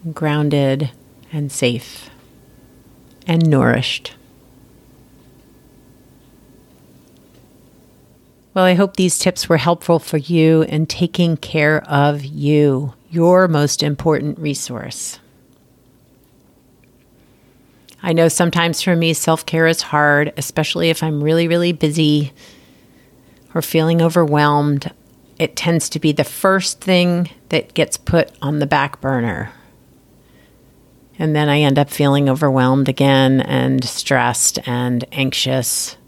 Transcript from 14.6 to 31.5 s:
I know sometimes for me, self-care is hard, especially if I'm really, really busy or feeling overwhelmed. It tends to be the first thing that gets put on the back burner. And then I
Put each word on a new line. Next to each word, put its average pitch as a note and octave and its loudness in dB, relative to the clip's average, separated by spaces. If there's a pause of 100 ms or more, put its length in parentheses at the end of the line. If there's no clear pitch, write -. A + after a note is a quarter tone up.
I E3+ -2
know E3 4
sometimes E3+ 0
for F3+ 2
me, E3 0
self-care D#3+ 0
is E3 0
hard, D3 0
especially E3 -2
if D#3 -2
I'm D3+ -2
really, D#3+ 2
really F3 0
busy D3+ 0 (1200)
or E3 -2
feeling E3 2
overwhelmed. D3 2 (460)
It - -4
tends E3 0
to D#3 -6
be D3+ 2
the D3 0
first - -2
thing F3 0 (200)
that - -4
gets - -2
put - 0 (100)
on D3 -2
the C#3+ -2
back C#3+ -2
burner. A#2 -4 (1700)
And D#3 0
then D3+ 2
I D3 2